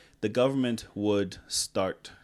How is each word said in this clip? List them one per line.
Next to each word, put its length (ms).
the 80
government 640
would 440
start, 640